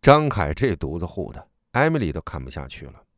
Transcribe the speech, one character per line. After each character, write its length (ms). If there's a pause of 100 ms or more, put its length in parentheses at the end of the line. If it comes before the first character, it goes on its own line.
张 260
凯 240
这 220
犊 240
子 80
护 260
的， 160 (220)
艾 180
米 100
丽 140
都 80
看 240
不 60
下 180
去 160
了。 180 (160)